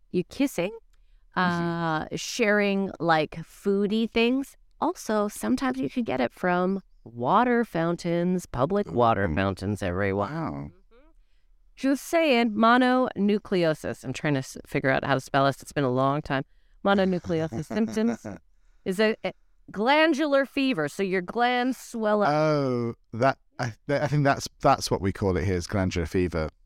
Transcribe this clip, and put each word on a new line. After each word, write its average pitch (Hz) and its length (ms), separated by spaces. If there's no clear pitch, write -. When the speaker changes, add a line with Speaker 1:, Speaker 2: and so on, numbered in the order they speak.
Speaker 1:
you 180 140
kissing, 269 480
Speaker 2:
Mm-hmm. - 20
Speaker 1:
uh, 170 680
sharing, 202 800
like, 160 340
foodie 208 640
things. 247 460
Also, 220 480
sometimes 254 500
you 262 120
can 240 140
get 254 180
it 240 100
from 185 480
water 190 600
fountains, 170 800
public 180 480
water 113 340
Speaker 2:
Mm. 80 80
Speaker 1:
fountains, 98 480
everyone. 98 480
Speaker 2:
Wow. 151 220
Speaker 1:
Mm-hmm. 73 560
Just 269 320
saying, 254 460
mononucleosis. 214 1500
I'm 131 80
trying 151 220
to 135 60
s-, - 260
figure 139 240
out 139 140
how 139 100
to 135 60
spell 139 260
this. 135 160
It's - 100
been 147 120
a 131 60
long 135 300
time. 139 240
Mononucleosis 180 800
Speaker 2:
<laughs> - 120
Speaker 1:
symptoms 220 500
is 190 160
a, 220 240
a 185 80
glandular 277 720
fever. 254 440
So - 140
your 185 200
glands 247 560
swell 214 440
up. 196 120
Speaker 2:
Oh, 139 600
that 127 240
I, 120 140
th-, 143 140
I 147 60
think 147 160
that's, 139 220
that's - 300
what 101 100
we 98 100
call 95 280
it 76 60
here 92 120
is 87 100
glandular 92 400
fever. 82 440